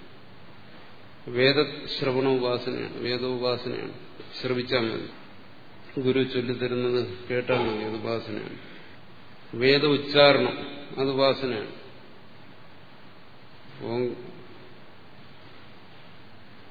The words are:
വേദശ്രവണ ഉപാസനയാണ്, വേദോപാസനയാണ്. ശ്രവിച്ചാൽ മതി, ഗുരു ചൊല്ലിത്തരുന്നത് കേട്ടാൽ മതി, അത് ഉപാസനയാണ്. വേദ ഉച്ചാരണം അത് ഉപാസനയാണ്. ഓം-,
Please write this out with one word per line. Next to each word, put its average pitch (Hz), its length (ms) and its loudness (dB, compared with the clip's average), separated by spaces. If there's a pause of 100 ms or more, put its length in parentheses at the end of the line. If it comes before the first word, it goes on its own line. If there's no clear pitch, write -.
(1400)
വേദശ്രവണ 135 920 4 (100)
ഉപാസനയാണ്, 123 680 0
വേദോപാസനയാണ്. 120 920 -2 (440)
ശ്രവിച്ചാൽ 123 480 2
മതി, 113 220 -4 (920)
ഗുരു 127 220 4
ചൊല്ലിത്തരുന്നത് 123 800 0 (240)
കേട്ടാൽ 123 400 2
മതി, 107 180 0
അത് 110 180 -4
ഉപാസനയാണ്. 110 560 -4 (960)
വേദ 135 320 6
ഉച്ചാരണം 143 680 10 (420)
അത് 135 140 2
ഉപാസനയാണ്. 131 600 4 (2000)
ഓം-, 120 340 -2 (2500)